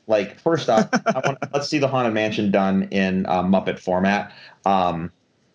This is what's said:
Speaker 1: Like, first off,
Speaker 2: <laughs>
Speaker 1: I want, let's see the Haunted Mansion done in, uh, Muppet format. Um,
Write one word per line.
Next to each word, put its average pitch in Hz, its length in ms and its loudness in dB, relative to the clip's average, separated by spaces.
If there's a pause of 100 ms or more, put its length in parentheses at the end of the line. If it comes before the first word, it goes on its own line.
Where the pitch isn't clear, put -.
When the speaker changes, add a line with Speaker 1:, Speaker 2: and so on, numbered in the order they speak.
Speaker 1:
Like, 107 320 0
first 165 300 -2
off, 123 280 4
Speaker 2:
<laughs> - 80 -2
Speaker 1:
I - 200 -2
want, 135 120 0 (160)
let's 143 140 -2
see 156 120 -2
the 135 80 2
Haunted 127 260 0
Mansion 107 380 0
done 98 400 2
in, 95 340 0
uh, 90 180 0
Muppet 95 360 0
format. 95 520 0 (340)
Um, 87 460 0 (440)